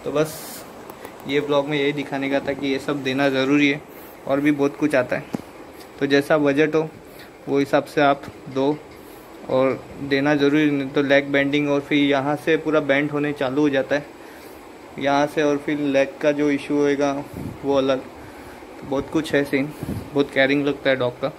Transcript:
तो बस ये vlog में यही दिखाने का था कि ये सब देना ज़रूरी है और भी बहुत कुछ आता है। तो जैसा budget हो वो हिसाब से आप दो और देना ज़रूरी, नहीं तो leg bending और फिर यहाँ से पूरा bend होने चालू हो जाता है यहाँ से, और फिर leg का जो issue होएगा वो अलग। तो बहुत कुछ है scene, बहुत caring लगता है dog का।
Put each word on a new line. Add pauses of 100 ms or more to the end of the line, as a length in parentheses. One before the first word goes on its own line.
तो
बस (640)
ये
vlog
में
यही
दिखाने
का
था
कि
ये
सब
देना
ज़रूरी
है (480)
और
भी
बहुत
कुछ
आता
है। (580)
तो
जैसा
budget
हो (600)
वो
हिसाब
से
आप (260)
दो (760)
और (240)
देना
ज़रूरी,
नहीं
तो
leg
bending
और
फिर
यहाँ
से
पूरा
bend
होने
चालू
हो
जाता
है (920)
यहाँ
से,
और
फिर
leg
का
जो
issue
होएगा (520)
वो
अलग।
तो
बहुत
कुछ
है
scene, (400)
बहुत
caring
लगता
है
dog
का।